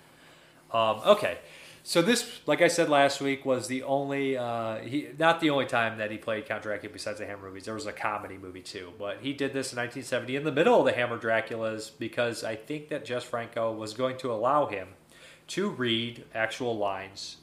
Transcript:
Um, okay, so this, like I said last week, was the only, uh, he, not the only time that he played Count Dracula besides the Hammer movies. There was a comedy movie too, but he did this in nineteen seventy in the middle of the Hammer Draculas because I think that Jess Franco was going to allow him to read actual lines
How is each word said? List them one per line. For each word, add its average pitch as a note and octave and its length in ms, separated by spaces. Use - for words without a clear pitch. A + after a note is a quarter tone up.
Um, A2 340
okay, G#2 320
so - 180
this, A#3 440
like D3+ 160
I E3+ 60
said E3 200
last C#3+ 320
week, C3+ 240
was A#2+ 240
the B2+ 160
only, C#3 540
uh, A#2 400
he, A#2+ 300
not E3 220
the D#3 100
only C#3 160
time A2+ 320
that G#2+ 120
he G#2+ 60
played G#2+ 300
Count G#2+ 160
Dracula G#2 300
besides G#2 260
the G#2 80
Hammer G2 220
movies. F#2+ 180
There A2 80
was G2+ 120
a G#2 60
comedy G2+ 460
movie F#2 240
too, F2+ 360
but G2+ 220
he C3+ 140
did C3+ 180
this C3 200
in B2 40
nineteen A#2+ 260
seventy A#2+ 320
in C#3+ 100
the D#3 80
middle G3 280
of C3+ 60
the B2 60
Hammer A#2 260
Draculas A2 800
because A#2 460
I A2+ 140
think D3+ 320
that C#3+ 160
Jess B2 180
Franco A2+ 500
was G#2+ 220
going B2+ 240
to B2 140
allow B2+ 340
him F#2+ 220
to G3 200
read A#2 560
actual A2+ 440
lines F#2+ 640